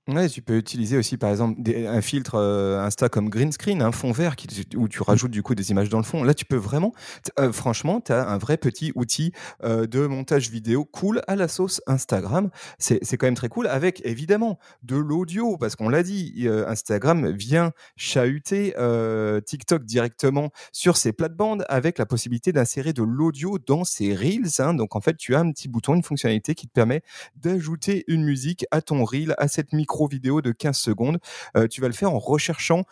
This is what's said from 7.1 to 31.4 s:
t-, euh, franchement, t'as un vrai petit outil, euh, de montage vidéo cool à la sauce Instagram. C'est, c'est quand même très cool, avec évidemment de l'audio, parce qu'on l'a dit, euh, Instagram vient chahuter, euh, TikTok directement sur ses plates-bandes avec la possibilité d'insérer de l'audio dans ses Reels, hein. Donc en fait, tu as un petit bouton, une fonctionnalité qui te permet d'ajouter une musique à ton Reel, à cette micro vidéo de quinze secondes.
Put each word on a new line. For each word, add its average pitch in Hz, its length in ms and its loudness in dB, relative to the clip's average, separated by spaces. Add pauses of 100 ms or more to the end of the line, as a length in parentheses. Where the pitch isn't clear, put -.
t-, - 160 -10
euh, 127 140 4
franchement, 160 480 -2
t'as 127 260 0
un 101 100 -2
vrai 127 200 0
petit 156 380 -2
outil, 151 360 -2 (320)
euh, 113 240 0
de 135 200 0
montage 135 420 0
vidéo 117 340 0
cool 208 440 -2
à 196 100 0
la 185 100 2
sauce 185 400 -2
Instagram. 131 640 0 (300)
C'est, 110 220 2
c'est - 140 -4
quand 127 120 2
même 127 80 2
très 120 120 -4
cool, 233 200 -2
avec 147 360 0
évidemment 180 560 0 (240)
de 131 140 -2
l'audio, 175 580 0
parce 120 220 -2
qu'on 110 100 -2
l'a 151 160 4
dit, 185 300 -4 (140)
euh, 107 200 2
Instagram 110 640 0
vient 143 400 2 (240)
chahuter, 147 800 0
euh, 110 640 0
TikTok 135 460 -2
directement 135 640 0 (240)
sur - 240 4
ses 113 160 2
plates-bandes 190 560 -2
avec 139 280 2
la 113 80 2
possibilité 120 460 -2
d'insérer 143 400 2
de 123 120 2
l'audio 151 540 0
dans 151 280 2
ses 101 300 0
Reels, 175 340 0 (100)
hein. 151 140 2
Donc 113 240 -2
en - 20 -2
fait, 160 160 2
tu - 180 -2
as 143 60 6
un 170 140 4
petit - 160 -10
bouton, 120 260 0
une 175 140 4
fonctionnalité 127 460 0
qui - 120 -18
te - 60 -20
permet 123 300 2 (320)
d'ajouter 170 720 -2
une 160 160 2
musique 143 480 0
à 156 100 2
ton 139 220 2
Reel, 147 340 0
à 143 100 2
cette 147 260 -2
micro 151 340 0
vidéo 139 340 0
de 127 100 0
quinze 139 260 0
secondes. 123 420 0 (360)